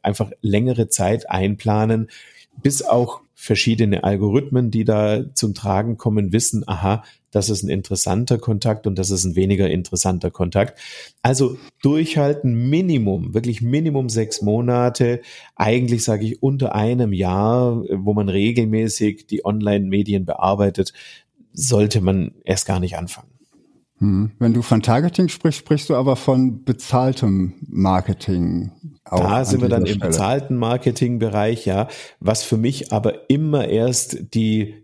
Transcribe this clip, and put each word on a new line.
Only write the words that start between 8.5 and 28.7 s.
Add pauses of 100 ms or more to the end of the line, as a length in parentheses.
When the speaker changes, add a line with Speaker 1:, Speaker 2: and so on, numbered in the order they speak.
Speaker 1:
und
das
ist
ein
weniger
interessanter
Kontakt." (420)
Also (280)
durchhalten, (160)
Minimum,
wirklich
Minimum
sechs
Monate, (340)
eigentlich
sage
ich
unter
einem
Jahr,
wo
man
regelmäßig
die
Online-Medien
bearbeitet, (600)
sollte
man (120)
erst
gar
nicht
anfangen. (680)
Speaker 2:
Hm.
Wenn
du
von
Targeting
sprichst,
sprichst
du
aber
von
bezahltem (140)
Marketing (340)